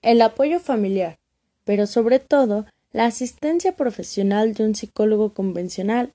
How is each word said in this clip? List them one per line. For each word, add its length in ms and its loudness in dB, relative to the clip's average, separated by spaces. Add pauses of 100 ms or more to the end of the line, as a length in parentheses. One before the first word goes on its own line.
El 200 4
apoyo 380 2
familiar, 580 -2 (460)
pero 240 0
sobre 320 2
todo, 460 0 (260)
la 160 0
asistencia 680 -2
profesional 800 -2
de 100 -2
un 120 0
psicólogo 580 0
convencional 800 -4